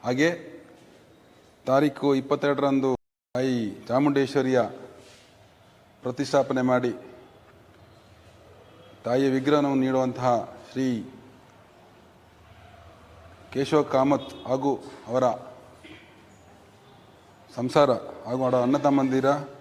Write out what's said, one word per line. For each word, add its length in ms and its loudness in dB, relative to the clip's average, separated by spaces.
ಹಾಗೆ 240 0
ತಾರೀಕು 400 2
ಇಪ್ಪತ್ತೆರಡರಂದು 720 0
ತಾಯಿ 180 -2
ಚಾಮುಂಡೇಶ್ವರಿಯ 720 2
ಪ್ರತಿಷ್ಠಾಪನೆ 680 0
ಮಾಡಿ 200 2
ತಾಯಿಯ 320 2
ವಿಗ್ರಹವನ್ನು 380 2
ನೀಡುವಂತಹ 480 0
ಶ್ರೀ 160 -4
ಕೇಶವ 280 2
ಕಾಮತ್ 400 0
ಹಾಗೂ 260 0
ಅವರ 120 2
ಸಂಸಾರ 320 4
ಹಾಗೂ 220 -4
ಅವರ 80 4
ಅಣ್ಣ 100 2
ತಮ್ಮಂದಿರ 420 2